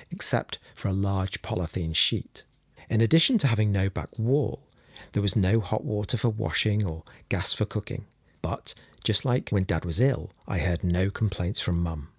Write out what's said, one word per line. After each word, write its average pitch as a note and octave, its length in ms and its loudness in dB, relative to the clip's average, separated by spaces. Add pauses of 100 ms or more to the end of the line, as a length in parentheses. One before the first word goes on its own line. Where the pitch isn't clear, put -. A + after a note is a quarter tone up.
(100)
except - 480 -4 (160)
for - 140 -4
a F#2+ 40 2
large G2 500 0
polythene E2+ 520 -4
sheet. - 480 -4 (460)
In A2 120 2
addition E3 380 4
to C3+ 100 2
having G#2+ 240 2
no F#2+ 180 2
back - 280 -6
wall, A#2+ 440 0 (500)
there G2+ 100 0
was G2+ 140 0
no G#2 240 4
hot - 240 -2
water G#2+ 320 -2
for A#2+ 120 0
washing G#2+ 580 0
or D#2+ 160 -4 (260)
gas F2+ 240 -2
for - 120 -2
cooking. G2 420 -4 (340)
But, - 320 -6 (320)
just - 200 0
like B2+ 260 0
when G2 140 2
Dad E2+ 200 0
was E2+ 160 0
ill, B2+ 300 2 (160)
I F#2+ 120 0
heard E2 260 2
no F2+ 260 4
complaints G2 500 0
from E2+ 220 2
Mum. D#2+ 260 -2 (100)